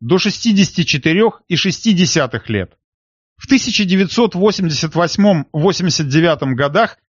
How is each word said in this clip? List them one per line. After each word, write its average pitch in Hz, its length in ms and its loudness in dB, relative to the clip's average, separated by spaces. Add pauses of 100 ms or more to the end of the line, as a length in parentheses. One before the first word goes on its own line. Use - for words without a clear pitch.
до 135 180 0
шестидесяти 196 640 0
четырех 165 640 0
и 180 80 -4
шести 196 380 0
десятых 156 560 0
лет. 101 240 -4 (640)
В - 100 -12
тысяча 247 380 0
девятьсот 190 500 0
восемьдесят 175 640 -2
восьмом 175 560 2
восемьдесят 160 560 0
девятом 147 480 0
годах – 147 420 -2 (180)